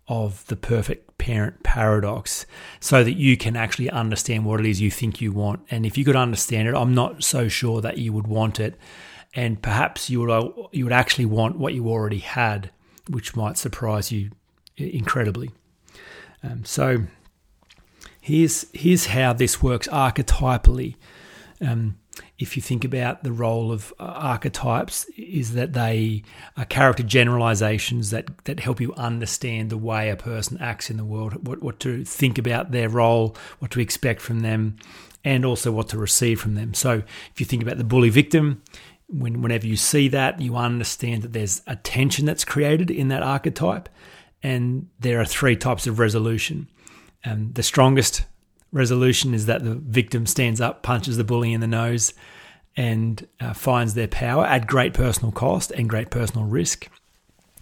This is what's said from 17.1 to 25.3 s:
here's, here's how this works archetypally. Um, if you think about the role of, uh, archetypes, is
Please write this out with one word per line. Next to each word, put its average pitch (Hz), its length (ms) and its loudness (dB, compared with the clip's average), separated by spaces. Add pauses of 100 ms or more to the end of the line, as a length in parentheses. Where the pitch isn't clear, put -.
here's, 156 520 2
here's 175 340 2
how 123 260 2
this 120 300 2
works 123 260 2
archetypally. 127 1080 4 (640)
Um, 113 380 -2 (400)
if - 180 -8
you 131 60 -4
think 123 220 -2
about 123 380 -4
the 127 100 -4
role 113 380 0
of, 107 300 -6
uh, - 40 -14
archetypes, 123 1000 -4 (120)
is 143 360 -4